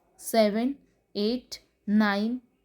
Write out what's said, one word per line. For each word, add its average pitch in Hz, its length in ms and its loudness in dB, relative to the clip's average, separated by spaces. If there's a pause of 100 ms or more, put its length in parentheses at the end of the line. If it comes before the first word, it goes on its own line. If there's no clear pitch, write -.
(200)
सेवन, 220 520 0 (440)
एट, 220 440 -4 (280)
नाईन, 214 500 2 (280)